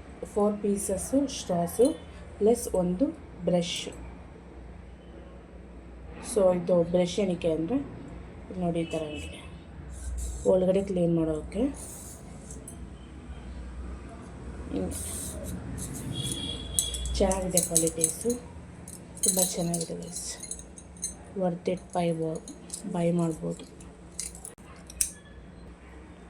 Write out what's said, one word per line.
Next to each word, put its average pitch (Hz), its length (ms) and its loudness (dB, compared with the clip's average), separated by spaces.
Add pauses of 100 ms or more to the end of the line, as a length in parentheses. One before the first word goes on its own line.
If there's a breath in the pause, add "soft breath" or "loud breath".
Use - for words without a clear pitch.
(260)
ಫೋರ್ 208 360 4
ಪೀಸಸ್ಸು 202 640 4
ಸ್ಟ್ರಾಸು 185 680 6 (440 loud breath)
ಪ್ಲಸ್ 226 380 6
ಒಂದು 185 300 6 (400)
ಬ್ರಷ್. 175 440 2 (2500)
So, 180 280 8
ಇದು 175 200 8
ಬ್ರಷ್ 175 360 4
ಏನಕ್ಕೆ 175 320 4
ಅಂದರೆ, 160 240 2
ಇಲ್ಲಿ - 840 -6
ನೋಡಿ, 170 180 2
ಈ 165 60 2
ಥರ 160 160 -2
ಇದೆ 151 420 -6 (1040)
ಒಳಗಡೆ 185 340 6
ಕ್ಲೀನ್ 175 320 4
ಮಾಡೋಕ್ಕೆ. 156 440 0 (3250)
ಹಿಂಗೆ 185 180 0 (2250)
ಚೆನ್ನಾಗಿದೆ 185 420 4
ಕ್ವಾಲಿಟೀಸು, 170 720 4 (960)
ತುಂಬ 185 180 4
ಚೆನ್ನಾಗಿದೆ 170 540 2
ಗೈಸ್. - 420 -8 (1000)
worth 175 300 0
it 180 120 0 (180)
buy, 160 400 2 (540)
buy 170 260 4
ಮಾಡ್ಬೋದು. 170 560 0 (2500)